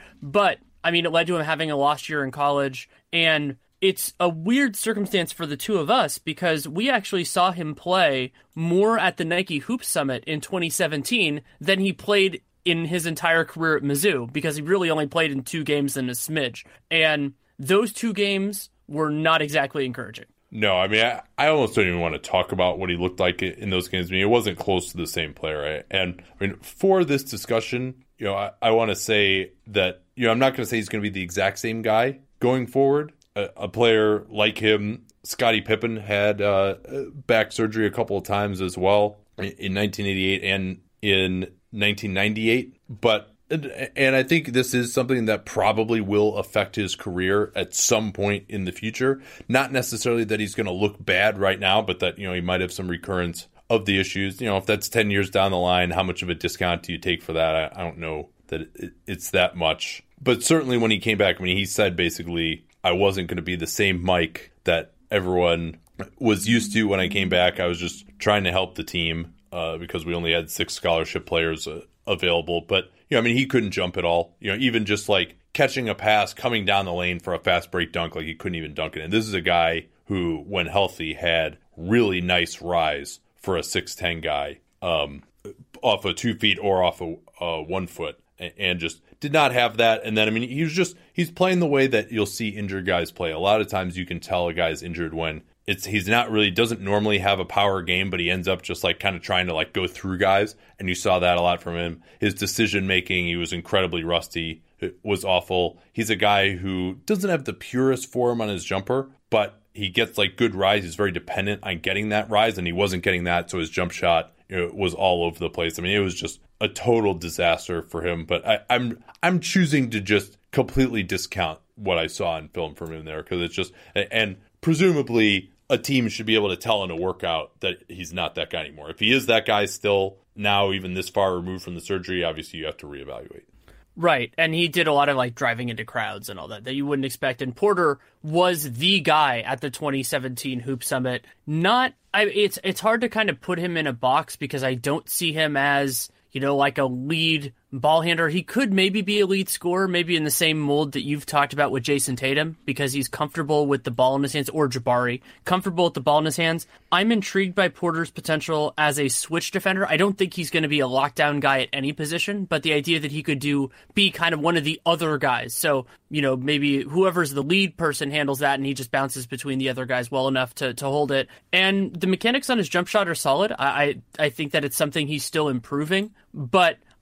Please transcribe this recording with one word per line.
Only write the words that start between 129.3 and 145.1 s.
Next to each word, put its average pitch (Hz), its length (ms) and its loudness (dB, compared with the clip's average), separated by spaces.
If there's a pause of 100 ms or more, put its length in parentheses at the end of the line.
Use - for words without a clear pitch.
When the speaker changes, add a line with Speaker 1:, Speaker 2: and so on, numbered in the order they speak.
Speaker 2:
guy 104 200 2
still 98 520 0 (160)
now, 101 380 2
even 92 220 -4
this 92 140 -4
far 95 260 2
removed 90 280 -6
from 87 140 -10
the 85 40 -12
surgery, 92 440 -4
obviously 80 340 -6
you 78 80 -8
have 76 120 -8
to 76 80 -16
reevaluate. 67 580 -14 (520)
Speaker 1:
Right, 151 400 0
and 160 180 2
he 170 140 2
did 160 180 2
a 156 60 2
lot 143 160 4
of, 143 80 2
like, 123 180 0
driving 120 340 -2
into 113 160 -6
crowds 104 440 -6
and 98 100 -12
all 76 100 -12
that 107 160 -14
that 131 100 -8
you 139 120 -2
wouldn't 139 200 0
expect. 131 340 -4
And 127 160 -6
Porter 180 440 2 (220)
was 160 500 2
the 151 280 2
guy 143 400 4
at 127 200 -4
the 143 100 -6
twenty 139 320 -4
seventeen 127 580 -4
Hoop 127 240 -6
Summit. 127 400 -4 (220)
Not, 202 480 2 (180)
I, 208 120 2
it's, 196 400 0
it's 185 160 -4
hard 226 220 2
to 247 60 0
kind 220 220 0
of 135 100 -4
put 180 180 -4
him 175 180 -2
in 156 100 -2
a 135 60 -2
box 127 440 0
because 135 280 -6
I 131 100 0
don't 139 340 -4
see 165 240 -2